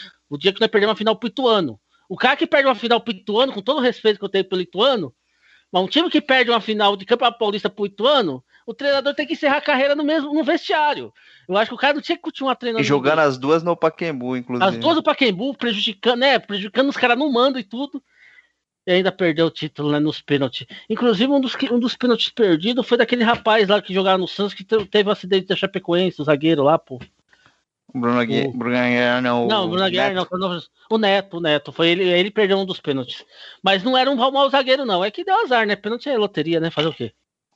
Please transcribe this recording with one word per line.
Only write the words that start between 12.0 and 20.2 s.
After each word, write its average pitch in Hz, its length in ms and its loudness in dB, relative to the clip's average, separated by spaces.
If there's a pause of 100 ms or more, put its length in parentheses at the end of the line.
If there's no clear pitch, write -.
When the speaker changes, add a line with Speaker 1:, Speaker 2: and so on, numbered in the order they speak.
Speaker 1:
tinha 339 140 -4
que - 60 -14
continuar 269 340 -4
treinando 226 260 -4
Speaker 2:
E - 20 -2
jogando 143 340 2
Speaker 1:
ninguém. 151 100 4
Speaker 2:
as 131 100 -2
duas 151 240 0
no 170 140 -2
Pacaembu, 147 600 -4
inclusive. 123 320 -2
Speaker 1:
As 123 80 -2
duas 294 200 0
no 320 80 -2
Pacaembu, 254 520 0
prejudicando, 233 640 -2
né, 254 220 2
prejudicando 208 480 -4
os - 80 -4
caras 240 200 2
no 285 160 -2
mando 254 280 2
e - 20 -6
tudo. 277 400 -10 (840)
E 185 60 0
ainda 185 200 2
perdeu 165 340 0
o 156 40 -2
título, 147 420 -4
né, 147 80 2
nos 151 220 -2